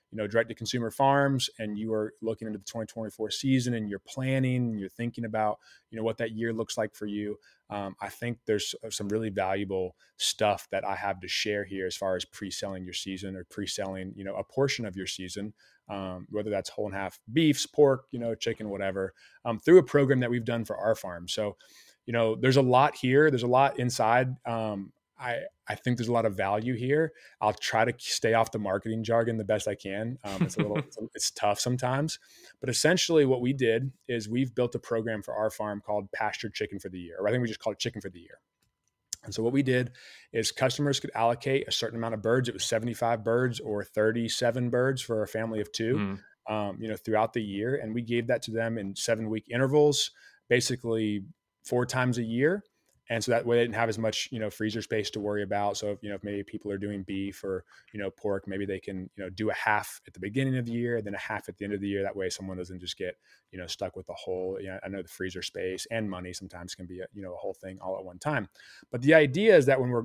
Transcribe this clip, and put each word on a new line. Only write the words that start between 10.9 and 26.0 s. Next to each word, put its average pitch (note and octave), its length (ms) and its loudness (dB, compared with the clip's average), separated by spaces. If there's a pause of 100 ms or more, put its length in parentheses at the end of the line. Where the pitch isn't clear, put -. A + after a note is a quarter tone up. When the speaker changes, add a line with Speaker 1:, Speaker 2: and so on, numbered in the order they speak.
Speaker 1:
have F#2+ 240 -4
to F2+ 80 -12
share G#2 360 -2
here F#2+ 220 -6
as F#2 100 -4
far F#2+ 200 -2
as F2+ 100 -4
pre-selling F#2+ 600 -8
your F2+ 80 -12
season F#2+ 420 -8
or F#2 80 -12
pre-selling, F#2+ 720 -8
you G2+ 80 -12
know, G2 120 -6
a G2 80 -4
portion C3 420 0
of F#2+ 100 -8
your F#2+ 100 -6
season, G2+ 480 -8 (340)
um, F#2+ 440 -8
whether G#2 180 -4
that's G2 200 -2
whole G#2 180 -6
and F#2+ 80 -6
half G2 240 -6 (120)
beefs, D3+ 360 4
pork, C3+ 420 4
you B2+ 80 -8
know, A#2 160 -2
chicken, A2 360 -4
whatever, G2 440 -2 (320)
um, A2+ 140 -2
through F3 180 10
a E3+ 60 10
program C3+ 380 4
that A#2+ 100 0
we've A#2+ 140 0
done A#2 200 -2
for G#2 120 -6
our G#2+ 180 2
farm. F2+ 320 -10
So, G#2 300 -2 (500)
you A#2 60 -4
know, A2+ 220 4
there's B2+ 220 6
a C#3 60 8
lot B2+ 320 6
here. C#3 340 6
There's B2 140 2
a A#2+ 40 0
lot C3 300 6
inside. B2 580 2 (120)
Um, A2 440 -4 (300)
I, A#2+ 200 -4 (260)
I G#2+ 80 -4
think B2 220 0
there's A#2 100 -4